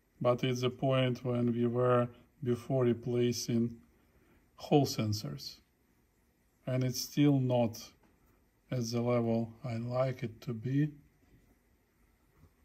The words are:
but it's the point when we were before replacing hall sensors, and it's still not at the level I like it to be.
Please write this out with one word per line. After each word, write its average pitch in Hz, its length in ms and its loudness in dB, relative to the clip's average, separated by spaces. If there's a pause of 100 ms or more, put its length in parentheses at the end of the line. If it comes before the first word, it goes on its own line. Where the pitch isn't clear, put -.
(220)
but 120 220 2
it's 127 180 0
the 127 80 0
point 131 540 0
when 120 300 0
we 120 120 2
were 123 420 2 (360)
before 123 400 0
replacing 120 920 0 (800)
hall 147 300 4
sensors, - 720 -6 (1080)
and 127 160 -2
it's 127 180 -2
still 143 380 4
not 123 420 0 (880)
at 123 200 -4
the 120 100 -2
level 117 500 0 (120)
I 120 120 -6
like 123 480 -2
it 110 180 -12
to 123 120 -8
be. 135 360 0 (1800)